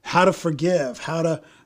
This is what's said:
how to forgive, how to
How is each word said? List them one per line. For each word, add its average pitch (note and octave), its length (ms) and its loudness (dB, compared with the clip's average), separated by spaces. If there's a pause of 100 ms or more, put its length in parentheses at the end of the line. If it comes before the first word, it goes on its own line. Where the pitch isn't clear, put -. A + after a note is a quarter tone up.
how F3+ 240 2
to F#3+ 80 6
forgive, D3+ 680 -2
how E3 200 -6
to D#3+ 220 -2 (240)